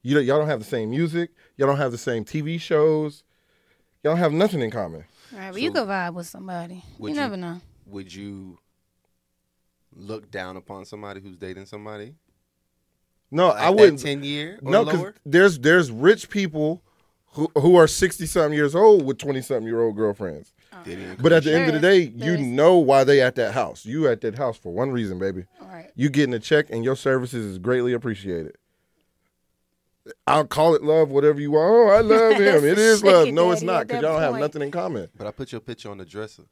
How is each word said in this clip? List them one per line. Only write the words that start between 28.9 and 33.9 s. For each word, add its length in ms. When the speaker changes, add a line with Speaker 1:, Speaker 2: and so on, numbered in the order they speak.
Speaker 1:
I'll 220
call 280
it 60
love, 280
whatever 300
you 120
want. 200
"Oh, 180
I 120
love 320
Speaker 2:
<laughs> 60
Speaker 1:
him. 260
It 120
is 220
Speaker 2:
Sugar 120
Speaker 1:
love." 180
No, 220
it's 100
Speaker 2:
daddy 60
Speaker 1:
not, 140
Speaker 2:
at 80
Speaker 1:
'cause 80